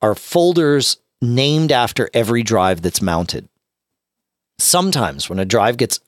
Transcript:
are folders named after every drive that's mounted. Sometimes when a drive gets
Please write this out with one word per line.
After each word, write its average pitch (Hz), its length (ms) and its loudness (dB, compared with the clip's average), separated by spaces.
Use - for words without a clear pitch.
are 107 140 2
folders 165 800 2
named 143 500 2
after 120 420 0
every 117 300 0
drive 95 380 0
that's 87 200 -4
mounted. 87 460 -4
Sometimes 151 680 0
when 95 120 -4
a 95 60 -2
drive 117 320 2
gets 120 300 -2